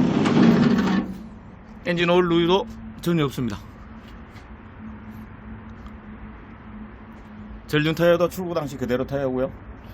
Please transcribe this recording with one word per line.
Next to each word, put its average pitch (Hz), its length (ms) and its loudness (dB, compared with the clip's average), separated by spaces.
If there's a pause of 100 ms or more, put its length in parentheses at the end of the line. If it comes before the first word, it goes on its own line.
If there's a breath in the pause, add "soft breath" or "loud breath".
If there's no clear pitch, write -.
(1900)
엔진 175 240 2
오일 180 160 6
누유도 170 400 4 (360)
전혀 165 240 2
없습니다. 123 320 -2 (4000)
전륜 151 280 2
타이어도 170 340 6
출고 175 240 -6
당시 143 240 -4
그대로 123 280 0
타이어고요. 135 460 -2 (420 loud breath)